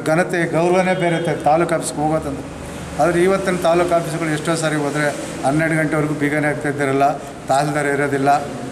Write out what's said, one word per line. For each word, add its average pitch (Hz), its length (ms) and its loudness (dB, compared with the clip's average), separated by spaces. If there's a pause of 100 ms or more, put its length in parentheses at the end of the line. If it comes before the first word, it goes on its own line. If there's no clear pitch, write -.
ಘನತೆ, 170 460 0
ಗೌರವನೇ 175 440 2
ಬೇರೆ 170 200 0
ಇರ್ತದೆ 160 280 -2
ತಾಲೂಕು 165 320 4
ಆಫೀಸ್ಗೆ 147 260 -4
ಹೋಗೋದಂದ್ರೆ. 151 600 -4 (420)
ಆದರೆ 170 200 4
ಇವತ್ತಿನ 190 320 2
ತಾಲೂಕು 175 400 2
ಆಫೀಸ್ಗಳು 160 340 -2
ಎಷ್ಟೋ 151 260 -2
ಸಾರಿ 156 200 0
ಹೋದರೆ 147 400 -2 (300)
ಹನ್ನೆರಡು 156 300 2
ಗಂಟೆವರೆಗೂ 151 380 0
ಬೀಗನೇ 147 340 0
ಆಗ್ತಾ 143 220 -2
ಇದ್ದಾರಲ್ಲ, 139 500 2
ತಹಸೀಲ್ದಾರ್ 147 680 -2
ಇರೋದಿಲ್ಲ. 139 420 0 (420)